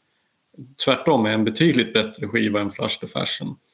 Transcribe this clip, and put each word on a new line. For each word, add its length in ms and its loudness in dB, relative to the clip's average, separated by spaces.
tvärtom 420 2
är 40 2
en 140 2
betydligt 480 2
bättre 360 -2
skiva 320 0
än 100 -2
Flush 300 -4
to 60 -10
Fashion. 500 -6